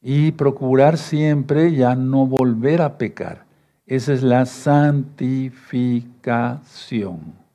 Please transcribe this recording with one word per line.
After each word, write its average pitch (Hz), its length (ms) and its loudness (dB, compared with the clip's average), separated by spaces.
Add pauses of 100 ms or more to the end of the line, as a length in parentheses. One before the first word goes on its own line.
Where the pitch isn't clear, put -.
Y 143 320 0
procurar 139 640 2
siempre 151 760 0
ya 127 220 2
no 131 300 0
volver 131 560 0
a 147 160 -2
pecar. - 480 -8 (380)
Esa 131 280 -4
es 127 100 0
la 127 240 4
santificación. 123 3000 -4 (200)